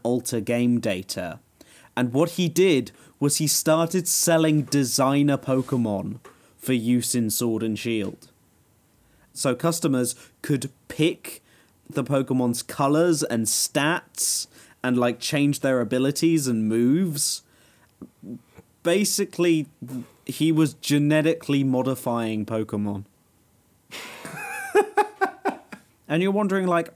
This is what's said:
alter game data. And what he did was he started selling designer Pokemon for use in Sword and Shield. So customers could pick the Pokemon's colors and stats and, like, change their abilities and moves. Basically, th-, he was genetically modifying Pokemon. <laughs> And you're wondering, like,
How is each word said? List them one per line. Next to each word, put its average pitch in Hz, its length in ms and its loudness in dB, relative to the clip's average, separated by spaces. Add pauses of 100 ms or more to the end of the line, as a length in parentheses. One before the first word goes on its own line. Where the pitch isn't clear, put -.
alter 120 360 -2
game 120 400 2
data. 92 600 -6 (580)
And 123 160 0
what 170 180 2
he 180 160 0
did 160 440 2 (280)
was 143 180 0
he 156 100 0
started 165 600 2
selling 160 540 2
designer 139 760 2
Pokemon 117 840 -2 (380)
for - 140 -4
use 120 440 2
in 113 140 0
Sword 113 340 -2
and 110 140 -2
Shield. 110 540 -6 (1040)
So 127 220 -2
customers 139 600 0 (260)
could 139 280 -2 (180)
pick - 560 -4 (460)
the 139 140 -4
Pokemon's 127 600 0
colors 151 600 2
and 113 220 -2
stats - 1000 -2 (340)
and, 123 160 2
like, 120 220 2
change 143 400 0
their 131 220 2
abilities 139 680 0
and 110 220 0
moves. 139 720 0 (1400)
Basically, 175 840 0 (180)
th-, 123 180 -8 (220)
he 156 280 0
was 151 220 2
genetically 147 880 2
modifying 120 800 -2
Pokemon. 104 580 -4 (880)
<laughs> - 40 -16 (2000)
And 165 160 0
you're 196 80 0
wondering, 196 340 0
like, 170 300 0